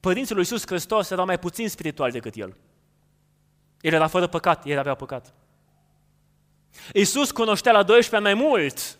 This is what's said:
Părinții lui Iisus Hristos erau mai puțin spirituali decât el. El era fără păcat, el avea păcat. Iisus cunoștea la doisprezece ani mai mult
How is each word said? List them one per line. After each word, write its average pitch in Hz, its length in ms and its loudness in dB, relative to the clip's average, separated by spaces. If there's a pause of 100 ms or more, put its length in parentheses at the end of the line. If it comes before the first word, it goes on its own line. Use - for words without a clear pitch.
Părinții 214 340 -2
lui 190 80 2
Iisus 208 240 -4
Hristos 190 440 -2
erau 185 140 0
mai 185 140 -2
puțin 180 300 -6
spirituali 147 440 -4
decât 117 220 -10
el. 95 220 -12 (1200)
El 156 120 0
era 160 140 4
fără 180 200 0
păcat, 170 400 -2
el 143 120 -2
avea 139 160 -2
păcat. 131 400 -14 (1600)
Iisus 208 380 2
cunoștea 226 420 0
la 208 100 6
doisprezece 208 460 4
ani 202 100 2
mai 285 100 2
mult 180 520 -2